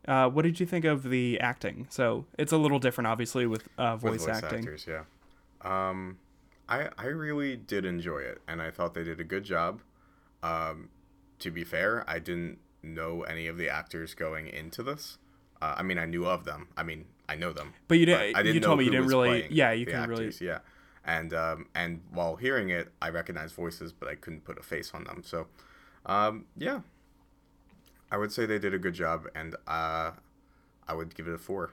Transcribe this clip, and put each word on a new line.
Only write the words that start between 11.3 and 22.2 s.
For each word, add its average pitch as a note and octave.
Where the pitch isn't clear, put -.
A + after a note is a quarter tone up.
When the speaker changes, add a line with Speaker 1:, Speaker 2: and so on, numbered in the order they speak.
Speaker 2:
to F2
be E2
fair, G2
I E2
didn't E2+
know E2
any E2
of E2
the D#2+
actors D#2
going D#2
into D#2+
this. C#3+
Uh, D#2
I F2+
mean, F#2
I E2
knew F2
of F2
them. D2+
I D#2+
mean, D#2+
I D#2
know E2+
them. D2
Speaker 1:
But E3+
you E3
Speaker 2:
But F3+
Speaker 1:
didn't, G#2
Speaker 2:
I G2+
didn't D#3+
Speaker 1:
you E3
told E3+
Speaker 2:
know D3
Speaker 1:
me C3
you -
Speaker 2:
who C3
Speaker 1:
didn't C3
Speaker 2:
was C3
Speaker 1:
really, B2
Speaker 2:
playing D2+
Speaker 1:
yeah, A#2+
you A2+
Speaker 2:
the E2+
Speaker 1:
couldn't D#2
really A2+
Speaker 2:
actors, -
yeah. E2+
And, E2
um, D#2+
and E2+
while E2+